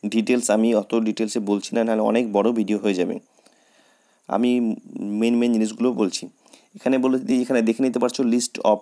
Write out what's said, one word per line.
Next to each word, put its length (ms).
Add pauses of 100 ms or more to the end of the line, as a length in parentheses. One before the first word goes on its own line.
ডিটেলস 440
আমি 240
অত 200
ডিটেলসে 460
বলছি 340
না, 100
নাহলে 180
অনেক 300
বড় 200
ভিডিও 260
হয়ে 160
যাবে। 240 (1080)
আমি 480 (240)
মেন 360
মেন 160
জিনিসগুলো 400
বলছি। 360 (460)
এখানে 240
বলে 200
দিই, 240
এখানে 200
দেখে 200
নিতে 160
পারছো 240
list 380
of 220